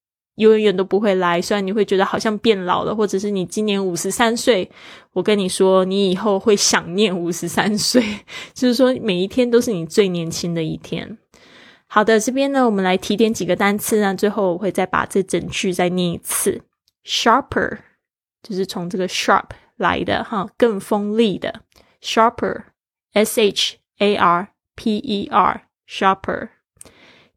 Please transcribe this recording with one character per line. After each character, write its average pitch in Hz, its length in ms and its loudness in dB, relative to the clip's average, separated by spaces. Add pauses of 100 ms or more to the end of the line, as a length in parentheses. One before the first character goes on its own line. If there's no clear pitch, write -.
(340)
永 214 260 4
远 208 160 2
都 196 60 2
不 190 160 0
会 208 160 2
来， 175 260 0
虽 196 160 -2
然 196 80 -2
你 185 60 -4
会 208 140 2
觉 190 120 0
得 190 80 4
好 - 140 -2
像 214 200 -2
变 202 260 0
老 180 180 0
了， - 100 -2
或 214 140 0
者 190 100 -2
是 208 140 -4
你 190 160 -2
今 214 180 -4
年 196 220 0
五 175 80 -4
十 180 160 -4
三 233 260 0
岁， 220 320 2 (440)
我 185 100 -2
跟 214 160 2
你 185 100 -2
说， 190 360 4
你 190 260 0
以 185 60 0
后 202 200 0
会 208 200 2
想 170 400 0
念 196 200 2
五 170 140 -2
十 175 160 -6
三 190 320 -2
岁， - 240 2 (240)
<laughs> - 280 -16
就 - 120 0
是 247 80 2
说 254 260 4
每 196 140 -2
一 185 140 0
天 247 200 0
都 233 120 4
是 240 120 -2
你 165 140 -4
最 196 220 2
年 170 200 -4
轻 170 240 -6
的 165 80 -2
一 160 160 -4
天。 - 400 -10 (760)
好 214 140 2
的， 220 160 4
这 220 100 -2
边 277 220 0
呢， 262 140 4
我 233 40 4
们 196 140 0
来 185 140 2
提 202 180 -4
点 220 160 4
几 190 140 -6
个 180 100 0
单 202 220 0
词， 214 220 0
那 202 120 0
最 196 160 0
后 202 240 0
我 170 60 -4
会 190 120 -4
再 185 140 -2
把 - 220 -2
这 196 160 0
整 175 260 -4
句 190 240 -4
再 180 160 0
念 180 240 0
一 - 60 -8
次。 - 420 -4 (420)
Sharper， - 760 0 (640)
就 - 120 -10
是 190 120 -2
从 175 240 -8
这 196 80 -6
个 185 100 -2
sharp - 400 0 (280)
来 180 280 -2
的 196 180 0
哈， 214 360 -6
更 226 200 2
锋 208 380 -2
利 220 220 2
的。 - 240 -8 (400)
Sharper，S - 1400 -2
H - 380 0 (200)
A 208 180 2
R 175 360 0 (240)
P 214 220 -2
E 202 300 -6
R，sharper。 - 1200 -2 (880)